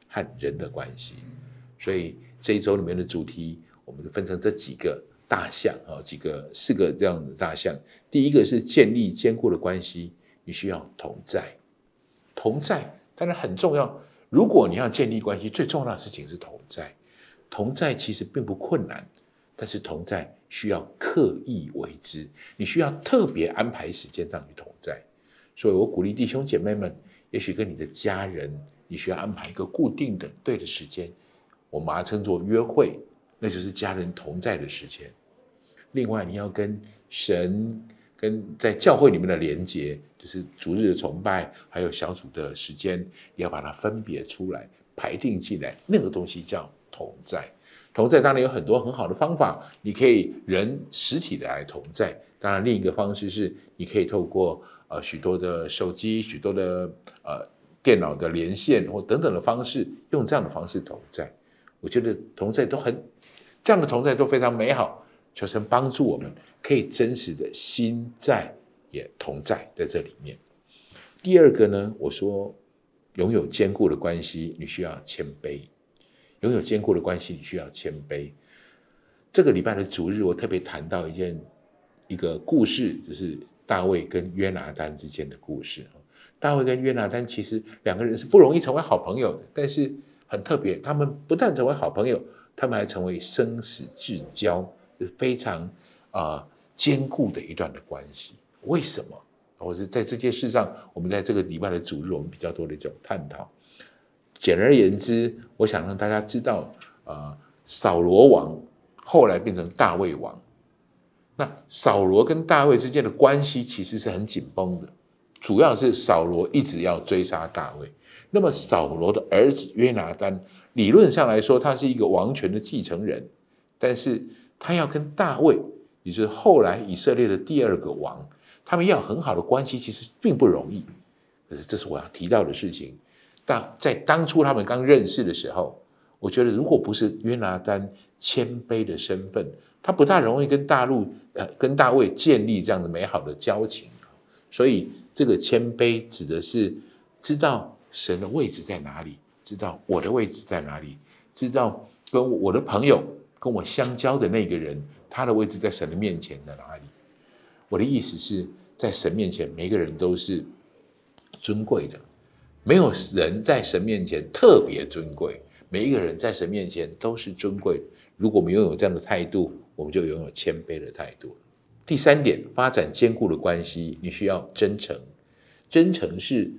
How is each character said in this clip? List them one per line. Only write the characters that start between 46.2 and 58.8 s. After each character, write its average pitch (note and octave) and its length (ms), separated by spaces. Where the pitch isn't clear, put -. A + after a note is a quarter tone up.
西 E2+ 140
叫 E2 320
同 - 300
在。 - 320
同 A2+ 160
在 D3+ 100
当 C#3 140
然 B2+ 100
有 C3 60
很 A2+ 160
多 B2 180
很 A#2+ 80
好 A2+ 160
的 F2+ 80
方 D#3+ 220
法， A2 260
你 G#2 100
可 B2+ 160
以 A2 240
人 G#2 340
实 - 300
体 - 160
的 - 100
来 D2+ 180
同 D2 260
在。 E2+ 280
当 G2+ 120
然， G2 140
另 A#2 100
一 G2 60
个 F#2 100
方 G2+ 240
式 G2+ 140
是 F#2+ 260
你 F2+ 80
可 G#2 160
以 F2 60
透 G2 160
过， E2+ 400
呃， D2+ 140
许 - 160
多 F2+ 180
的 E2+ 320
手 F2+ 240
机、 A2 300
许 A2 160
多 G2 160
的， F2+ 360
呃， C#2 240
电 G#2+ 180
脑 D2+ 140
的 D#2+ 160
连 E2+ 260
线 A2+ 340